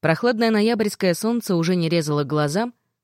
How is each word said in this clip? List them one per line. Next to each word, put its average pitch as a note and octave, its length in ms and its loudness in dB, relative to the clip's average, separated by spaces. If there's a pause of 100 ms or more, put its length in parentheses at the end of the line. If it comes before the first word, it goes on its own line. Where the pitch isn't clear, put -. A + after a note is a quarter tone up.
Прохладное A3+ 500 0
ноябрьское G#3 640 0
солнце A3 400 -2
уже E3+ 220 2
не E3 120 0
резало D3+ 360 0
глаза, D3+ 480 -2 (320)